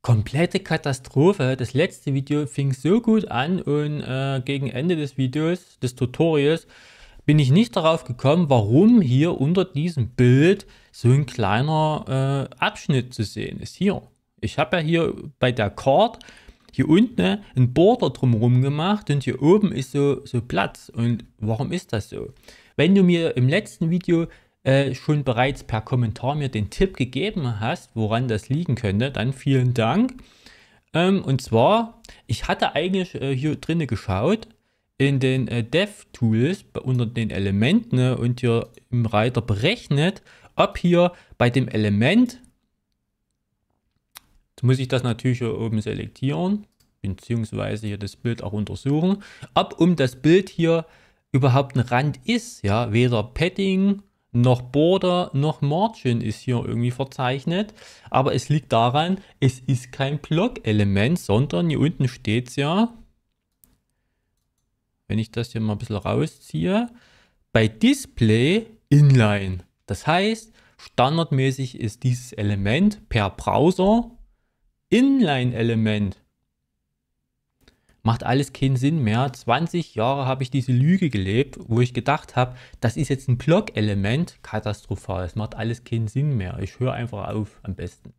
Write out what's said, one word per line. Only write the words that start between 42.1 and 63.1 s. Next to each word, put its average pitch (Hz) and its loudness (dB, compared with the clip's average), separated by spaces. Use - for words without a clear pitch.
jetzt - -12
muss 131 2
ich 127 -4
das 127 -2
natürlich 123 -2
hier 117 -6
oben 110 -4
selektieren, 143 -4
beziehungsweise 104 -6
hier 101 -8
das 101 -10
Bild 117 -6
auch 101 -8
untersuchen, 143 -2
ob 185 0
um 170 4
das 131 0
Bild 185 4
hier 165 0
überhaupt 131 2
ein 127 2
Rand 131 -2
ist, - -4
ja, 107 0
weder 120 2
Padding 190 0
noch 123 4
Border 180 2
noch 147 -2
Margin 143 -2
ist 110 -6
hier 120 -4
irgendwie 120 -2
verzeichnet, 139 -4
aber 135 2
es - -4
liegt 147 0
daran, 143 2
es 131 2
ist - -4
kein 139 -4
Block-Element, 110 0
sondern 147 0
hier 135 -2
unten 143 0
steht's 123 -4
ja, 185 0